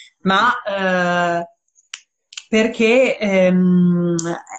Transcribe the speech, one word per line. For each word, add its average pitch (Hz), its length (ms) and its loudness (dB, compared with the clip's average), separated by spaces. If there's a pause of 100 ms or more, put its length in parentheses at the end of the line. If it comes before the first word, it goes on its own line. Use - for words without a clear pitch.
(220)
ma, 202 300 0 (100)
eh, 180 880 -2 (1000)
perché, 226 680 0
ehm, 180 960 2 (440)